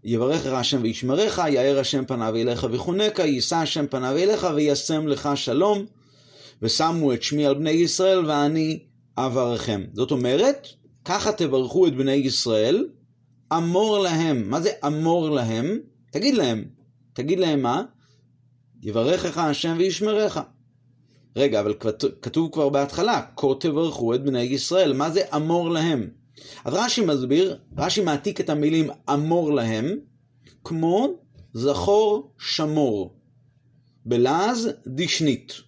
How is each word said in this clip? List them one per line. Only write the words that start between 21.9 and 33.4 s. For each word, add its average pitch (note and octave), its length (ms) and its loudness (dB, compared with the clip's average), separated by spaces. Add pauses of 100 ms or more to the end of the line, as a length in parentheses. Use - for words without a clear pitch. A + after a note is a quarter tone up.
כתוב D#3+ 300 -2
כבר D3 180 0
בהתחלה, C#3+ 520 0 (160)
"כה C#3+ 100 0 (120)
תברכו D3+ 540 -2
את C3 100 -2
בני C3 180 0
ישראל." C#3 520 0
מה D3 180 -2
זה F#3 100 2 (140)
אמור E3 340 0
להם? D#3 400 0 (560)
אז B2+ 80 -4
רש"י A3+ 320 0
מסביר, D3 520 0 (200)
רש"י F3+ 240 -2
מעתיק E3 380 -2
את - 100 -2
המילים D3+ 400 2 (240)
"אמור D#3 400 2
להם", A#2+ 460 -2 (640)
כמו E3+ 440 0 (460)
זכור G3 840 2
שמור, C#3+ 800 -2 (880)